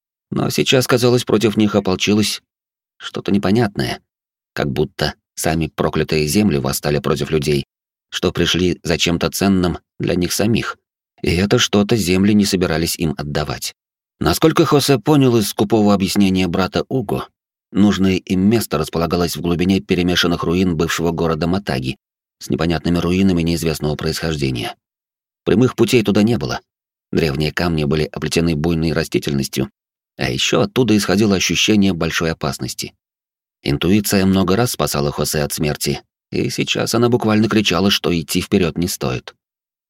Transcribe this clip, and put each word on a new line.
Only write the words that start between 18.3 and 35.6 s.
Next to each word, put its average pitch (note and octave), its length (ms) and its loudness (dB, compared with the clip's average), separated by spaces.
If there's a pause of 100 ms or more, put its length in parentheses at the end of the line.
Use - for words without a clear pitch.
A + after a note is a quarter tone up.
место G2+ 360 2
располагалось E2 580 -2
в D#2 60 -12
глубине F2 380 2
перемешанных F2 640 0
руин F2 320 0
бывшего E2 360 -2
города D#2+ 360 -2
Матаги C#2 500 -4 (420)
с - 100 -18
непонятными E2+ 500 0
руинами F2+ 420 2
неизвестного D#2+ 540 -2
происхождения. C#2+ 800 -4 (680)
Прямых A2 320 2
путей A#2 280 2
туда G#2 200 2
не A2+ 140 2
было. C2 240 -6 (500)
Древние D2+ 400 0
камни E2 340 -2
были D2+ 180 0
оплетены E2 520 -2
буйной D#2+ 380 0
растительностью, C#2 760 -2 (460)
а C2 120 -4
ещё - 320 0
оттуда A2+ 340 0
исходило G2+ 400 2
ощущение G2 580 2
большой E2 380 -2
опасности. - 640 -8 (680)
Интуиция F#2+ 640 2
много F#2+ 300 2
раз B2 160 0
спасала D2 400 -2
Хосе D2+ 280 -2
от D2 140 -2
смерти, D2 480 -4 (300)